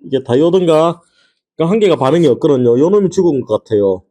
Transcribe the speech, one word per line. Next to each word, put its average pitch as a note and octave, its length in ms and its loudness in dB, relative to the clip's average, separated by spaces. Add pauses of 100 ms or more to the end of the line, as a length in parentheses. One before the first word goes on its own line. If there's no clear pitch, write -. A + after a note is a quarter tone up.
이게 C3+ 160 -4
다이오드인가? E3 800 0 (560)
그러니까 E3 160 -2
한 A3+ 80 0
개가 F#3+ 160 2
반응이 C#3+ 320 2
없거든요. B2+ 500 0
요 D3+ 120 2
놈이 G3+ 220 0
죽은 E3+ 280 -2
것 G#2+ 240 -6
같아요. G2 480 -2